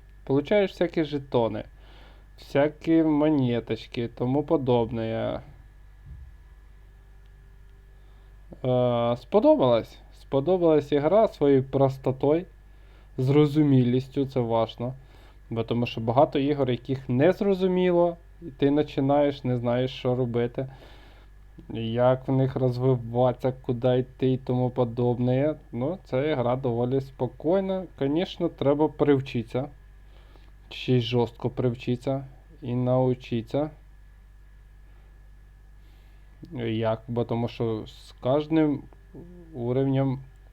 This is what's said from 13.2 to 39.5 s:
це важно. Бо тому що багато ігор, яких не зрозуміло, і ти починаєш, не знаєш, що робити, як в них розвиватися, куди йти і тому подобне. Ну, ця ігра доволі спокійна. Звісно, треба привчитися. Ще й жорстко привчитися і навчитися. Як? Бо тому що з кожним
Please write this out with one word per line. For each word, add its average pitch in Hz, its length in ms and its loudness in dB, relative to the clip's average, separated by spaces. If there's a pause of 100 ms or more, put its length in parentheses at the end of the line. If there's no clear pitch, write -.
це 135 140 -4
важно. 113 540 -2 (580)
Бо 113 120 -2
тому 120 220 -2
що 117 140 -8
багато 127 380 2
ігор, 139 320 0
яких 131 380 -4
не 135 240 4
зрозуміло, 180 840 2 (260)
і - 80 -20
ти 139 220 0
починаєш, 143 720 0
не 123 140 0
знаєш, 123 320 -2
що 123 260 -2
робити, 123 500 -2 (1080)
як 120 540 0
в 139 40 0
них 131 240 2
розвиватися, 123 960 0 (100)
куди 127 360 0
йти 131 340 -2
і 127 60 0
тому 127 320 -2
подобне. 123 840 0 (180)
Ну, 135 320 -4
ця 131 220 -2
ігра 131 300 0
доволі 123 440 -2
спокійна. 185 840 -4 (140)
Звісно, 160 500 -2
треба 147 400 0
привчитися. 135 800 0 (1000)
Ще - 260 -2
й 123 40 4
жорстко 117 500 -2
привчитися 127 720 -4 (380)
і 123 120 -6
навчитися. 127 960 -2 (3000)
Як? 113 460 -2
Бо 120 160 -2
тому 117 240 -4
що 113 380 -6
з - 340 -20
кожним 151 600 0 (720)